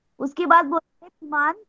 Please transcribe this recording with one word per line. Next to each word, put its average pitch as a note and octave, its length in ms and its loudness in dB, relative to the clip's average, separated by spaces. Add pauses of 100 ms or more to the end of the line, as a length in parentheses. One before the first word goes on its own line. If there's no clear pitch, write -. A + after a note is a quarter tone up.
(200)
उसके C#4+ 260 -6
बाद E4+ 180 6
बोलते D#4+ 400 -8
हैं F#4 60 -20 (120)
विमान D4 320 -2 (140)